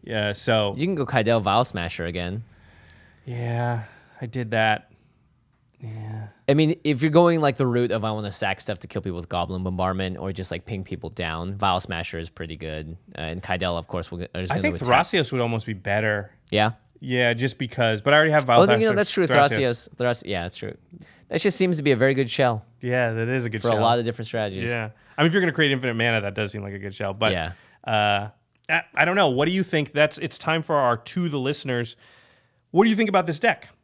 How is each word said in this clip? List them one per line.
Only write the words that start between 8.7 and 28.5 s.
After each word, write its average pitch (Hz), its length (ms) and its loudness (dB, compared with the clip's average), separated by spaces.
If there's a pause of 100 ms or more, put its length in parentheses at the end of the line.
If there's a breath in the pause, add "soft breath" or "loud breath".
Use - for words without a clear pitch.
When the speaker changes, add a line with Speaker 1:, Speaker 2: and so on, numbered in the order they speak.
Speaker 2:
to - 80 -18
kill - 140 -6
people 90 160 -6
with 85 100 -10
Goblin 90 360 -4
Bombardment," 92 540 -2
or 95 140 -6
just, 95 180 -8
like, 85 160 -8
ping 95 180 -8
people - 260 -10
down, 85 460 -6
Vial 95 260 0
Smasher 85 380 -8
is 82 100 -10
pretty 80 260 -12
good. 78 400 -10 (220)
Uh, 71 40 -10
and 82 220 -8
Kydel, 90 340 -2
of 82 100 -10
course, 87 220 -6
will, 87 120 -10
is - 120 -12
Speaker 1:
I 92 140 -6
Speaker 2:
gonna 143 140 -2
Speaker 1:
think 95 160 -2
Speaker 2:
attack. 120 100 -4
Speaker 1:
Thrasios 151 460 2
would 127 80 0
almost 117 240 -2
be 113 80 -8
better. 104 580 -2 (200)
Speaker 2:
Yeah. 107 200 4 (300)
Speaker 1:
Yeah, 123 320 2
just 120 240 -2
because. 113 440 0
But 139 120 4
I 147 40 8
already 156 140 4
have 147 140 4
Vial 120 160 8
Speaker 2:
Oh, - 40 10
no, 120 100 6
you - 40 4
know, 220 140 4
Speaker 1:
Smasher, - 20 2
Speaker 2:
that's 208 160 0
true. 180 160 2
Speaker 1:
Thrasios. 120 640 2
Speaker 2:
Thrasios. - 80 -20
Thras-, 123 280 -2
yeah, 90 180 -2
that's 87 140 -8
true. - 200 -10 (500 loud breath)
That - 140 -2
just 196 160 2
seems 180 200 2
to 147 60 -4
be 143 80 6
a 131 60 6
very 135 160 6
good 131 160 0
shell 117 340 2 (160)
Speaker 1:
Yeah, 123 320 0
that 113 160 -2
is 127 160 -2
a 117 60 -2
good 107 120 -6
Speaker 2:
for 117 80 0
Speaker 1:
shell. 110 100 4
Speaker 2:
a - 20 2
lot 117 180 4
of 117 60 -2
different 113 220 -6
strategies. 107 420 -4
Speaker 1:
Yeah. 113 220 -4 (260 soft breath)
I 147 40 2
mean, 160 60 6
if 165 60 2
you're 196 80 2
gonna 175 100 2
create 147 200 2
infinite 127 240 -2
mana, 113 260 2
that 98 140 -6
does 104 160 -4
seem 104 100 -8
like 98 120 -10
a 98 60 -10
good 98 160 -10
shell. 98 180 -4
But 107 200 2
Speaker 2:
Yeah. 85 180 -2 (340 soft breath)
Speaker 1:
uh, 104 440 2 (400)